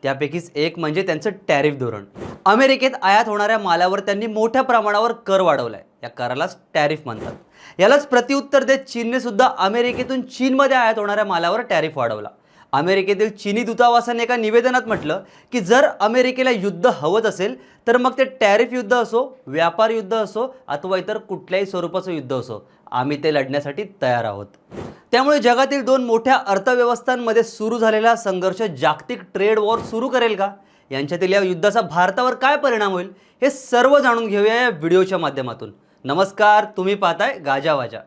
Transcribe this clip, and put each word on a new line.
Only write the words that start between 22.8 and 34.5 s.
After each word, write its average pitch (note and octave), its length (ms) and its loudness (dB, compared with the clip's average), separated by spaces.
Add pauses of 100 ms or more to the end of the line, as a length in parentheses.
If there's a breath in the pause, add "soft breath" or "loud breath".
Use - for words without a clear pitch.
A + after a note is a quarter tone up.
आम्ही C#3+ 320 -2
ते D3+ 100 2
लढण्यासाठी C#3+ 500 -2 (180)
तयार A#2+ 220 0
आहोत. G2+ 220 -8 (680 loud breath)
त्यामुळे C#4 260 4
जगातील C4 460 2
दोन B3+ 200 2
मोठ्या A#3 320 2 (100)
अर्थव्यवस्थांमध्ये A#3 960 0
सुरू A3+ 360 -4
झालेला A3 380 4
संघर्ष F#3 460 -2
जागतिक D3+ 580 -2 (140)
ट्रेड G#3+ 240 2
वॉर G#3+ 200 0
सुरू A3+ 300 -6
करेल A#3 280 0
का? G3 120 -2 (420 soft breath)
यांच्यातील E3 420 -2
या G3+ 80 4
युद्धाचा G3 400 0
भारतावर F#3+ 540 0
काय C4 220 0
परिणाम A#3 360 0
होईल F3+ 160 -4 (340 soft breath)
हे C4+ 80 4
सर्व C4 480 4
जाणून A#3 280 2
घेऊया G#3 280 2